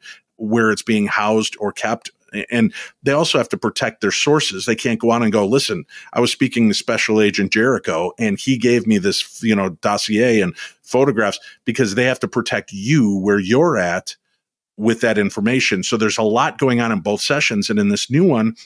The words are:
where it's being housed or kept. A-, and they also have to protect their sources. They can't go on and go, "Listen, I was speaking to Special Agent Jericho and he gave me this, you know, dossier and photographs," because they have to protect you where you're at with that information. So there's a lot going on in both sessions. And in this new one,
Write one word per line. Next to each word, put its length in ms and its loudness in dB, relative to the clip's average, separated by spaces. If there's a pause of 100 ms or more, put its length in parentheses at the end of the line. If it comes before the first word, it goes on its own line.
(380)
where 340 2
it's 100 -2
being 260 0
housed 520 -2
or 140 -4
kept. 380 -6 (220)
A-, 160 -8
and 240 0 (300)
they 80 2
also 260 0
have 120 0
to 80 -2
protect 420 -4
their 120 -2
sources. 540 0
They 100 0
can't 240 -2
go 120 2
on 100 2
and 120 2
go, 120 2
"Listen, 380 0 (300)
I 80 0
was 100 2
speaking 380 2
to 40 2
Special 480 0
Agent 300 0
Jericho 680 0
and 220 -2
he 180 -2
gave 300 2
me 120 4
this, 440 -4
you 120 2
know, 160 0 (100)
dossier 600 0
and 140 -4 (260)
photographs," 580 0 (260)
because 300 -2
they 100 2
have 160 -2
to 60 -2
protect 440 -4
you 460 2
where 200 2
you're 400 2
at 380 -4 (640)
with 240 0
that 160 2
information. 680 0
So 140 -2
there's 200 0
a 60 0
lot 340 0
going 220 2
on 120 0
in 100 -2
both 200 -2
sessions. 480 -2
And 80 -2
in 120 2
this 200 -2
new 140 2
one, 320 2 (100)